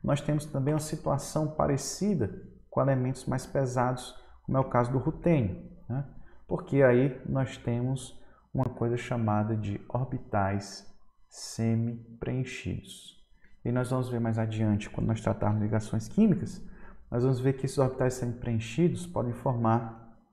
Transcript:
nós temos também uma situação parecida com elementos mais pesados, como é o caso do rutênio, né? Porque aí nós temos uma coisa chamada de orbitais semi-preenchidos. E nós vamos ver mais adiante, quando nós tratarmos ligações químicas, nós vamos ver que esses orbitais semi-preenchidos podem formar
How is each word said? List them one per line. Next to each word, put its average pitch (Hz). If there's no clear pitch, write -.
nós 143
temos 151
também 139
uma 156
situação 151
parecida 147
com -
elementos 131
mais 127
pesados, 127
como -
é -
o 131
caso 123
do 135
rutênio, 131
né? 139
Porque 131
aí 131
nós 135
temos 123
uma 131
coisa 117
chamada 110
de 104
orbitais 101
semi-preenchidos. -
E 120
nós 123
vamos 127
ver 120
mais 113
adiante, 107
quando 113
nós 113
tratarmos 107
ligações 110
químicas, 196
nós 120
vamos 127
ver 135
que 131
esses 139
orbitais 127
semi-preenchidos 120
podem 120
formar 117